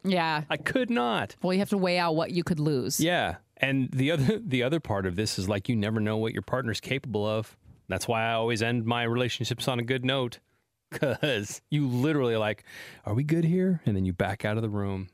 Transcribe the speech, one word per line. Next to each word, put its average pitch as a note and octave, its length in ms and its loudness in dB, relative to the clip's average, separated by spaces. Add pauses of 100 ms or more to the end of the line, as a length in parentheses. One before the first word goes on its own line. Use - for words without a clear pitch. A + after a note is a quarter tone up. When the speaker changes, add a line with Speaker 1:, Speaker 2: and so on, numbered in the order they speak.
Speaker 1:
Yeah. D#3+ 460 2
Speaker 2:
I D#3 80 0
could A#3 320 0
not. A#3 540 0
Speaker 1:
Well, F#3 100 2
you F#3+ 60 2
have G3+ 100 0
to G#3 80 2
weigh F3+ 220 2
out E3+ 160 2
what D#3+ 160 0
you E3+ 120 0
could D#3+ 160 0
lose. D3 400 0
Speaker 2:
Yeah. D3+ 360 2 (220)
And C3+ 340 2
the C3 180 2
other, E3 300 2
<laughs> A#3 40 -10
the C3 200 0
other D3+ 160 2
part G2 260 -2
of F2+ 100 -2
this G#2+ 220 -2
is, F#2 120 -2
like, G2+ 200 -2
you B2 60 2
never A2 240 0
know G#2+ 180 0
what A2 160 -2
your G2+ 80 -4
partner's A#2+ 380 -2
capable G#2+ 480 -2
of. G#2+ 280 -2 (340)
That's F#2+ 180 -2
why A2+ 160 0
I A#2 100 0
always A2+ 280 0
end A#2 240 0
my A#2+ 180 0
relationships A#2 640 -2
on B2+ 120 0
a A#2+ 40 -2
good B2+ 220 -2
note. B2+ 340 -2 (520)
'Cause B2 800 -2
you D3 180 0
literally, B2 500 2
like, G#2+ 260 0 (420)
"Are G#2+ 100 -2
we C3+ 80 2
good E3 200 2
here?" F3+ 420 2
And G#2+ 100 2
then F#2+ 100 2
you F#2 80 0
back G2 320 -2
out G#2+ 120 0
of A2+ 60 0
the A2 60 -2
room. G2 440 -4